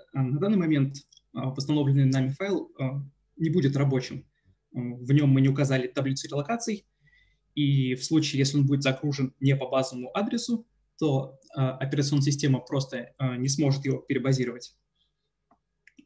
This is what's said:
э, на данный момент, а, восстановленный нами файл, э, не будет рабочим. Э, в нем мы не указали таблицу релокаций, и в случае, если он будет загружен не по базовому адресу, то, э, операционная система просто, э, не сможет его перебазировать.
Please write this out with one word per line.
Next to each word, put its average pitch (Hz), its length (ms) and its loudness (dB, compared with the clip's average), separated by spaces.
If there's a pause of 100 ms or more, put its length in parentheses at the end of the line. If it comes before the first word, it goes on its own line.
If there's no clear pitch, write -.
(140)
э, 143 60 -4
на 131 200 0
данный 202 180 2
момент, 147 380 2 (380)
а, 123 160 -4
восстановленный 139 560 2
нами 131 240 2
файл, 190 480 -4
э, 139 60 -4 (520)
не 165 140 0
будет 139 260 2
рабочим. 135 500 0 (480)
Э, - 60 -10
в 123 320 -4
нем 143 180 6
мы 135 100 6
не 135 80 6
указали 135 400 0
таблицу 135 400 -4
релокаций, 208 580 -4 (680)
и 139 420 2
в - 80 -8
случае, 143 360 0
если 139 180 0
он 139 80 4
будет 139 160 0
загружен 135 580 -2
не 135 160 4
по 135 120 -4
базовому 127 480 -2
адресу, 226 500 -4 (320)
то, 135 420 -2 (160)
э, 139 40 -2
операционная 139 640 0
система 135 360 2
просто, 131 580 -6
э, 127 180 -2
не 127 120 -2
сможет 139 380 0
его 131 120 0
перебазировать. 127 800 -2 (1300)